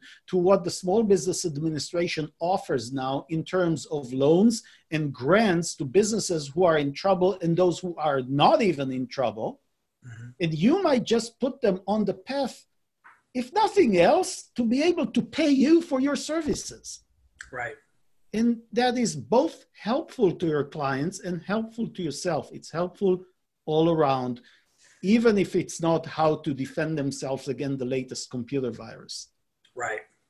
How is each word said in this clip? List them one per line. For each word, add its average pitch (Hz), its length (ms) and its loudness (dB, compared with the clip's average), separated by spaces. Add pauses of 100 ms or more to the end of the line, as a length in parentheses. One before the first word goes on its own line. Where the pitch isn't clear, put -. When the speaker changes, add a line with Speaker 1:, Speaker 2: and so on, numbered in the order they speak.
(280)
Speaker 1:
to 185 100 -2
what 180 260 4
the 170 60 -4
Small 190 320 0
Business 190 420 0
Administration 160 960 -4
offers 160 540 -2
now 135 360 -4
in 160 140 -2
terms 170 440 0
of 135 260 -8
loans 170 480 4 (300)
and 156 200 -2
grants 170 640 2
to 156 100 -6
businesses 185 640 0
who 170 160 0
are 160 120 6
in 143 160 0
trouble 190 480 0
and 165 160 0
those 180 220 2
who 175 160 -8
are 147 260 0
not 147 400 4
even 143 300 0
in 127 160 -6
trouble. 120 540 -4 (440)
Speaker 2:
Mm-hmm. 120 240 -18 (120)
Speaker 1:
And 165 120 0
you 254 300 2
might 277 220 2
just 233 340 -2
put 269 200 -4
them 190 280 0
on 208 180 0
the 190 80 -2
path, - 540 -8 (680)
if 247 180 -6
nothing 381 460 4
else, 285 600 2
to 247 60 -2
be 247 200 2
able 339 240 2
to - 160 -2
pay 294 260 0
you 294 320 6
for 269 180 -2
your 285 180 0
services. 294 840 -6 (480)
Speaker 2:
Right. 123 260 -10 (560)
Speaker 1:
And 226 260 0 (140)
that 247 240 0
is 196 180 0
both 139 560 0
helpful - 600 0
to - 120 -4
your 147 200 0
clients 139 560 -4
and 175 200 -6
helpful 220 460 -6
to 180 160 -10
yourself. 151 480 -4
It's - 180 -18
helpful 180 540 -2 (420)
all 160 240 4
around, 135 520 2 (600)
even 220 360 4
if 180 180 0
it's - 260 -2
not 165 240 0
how 156 300 2
to 147 180 -4
defend 156 440 -4
themselves 139 500 -6
against 139 320 -4
the 123 60 -4
latest 127 440 -6
computer 127 400 -4
virus. - 600 -14 (460)
Speaker 2:
Right. 113 260 -8 (280)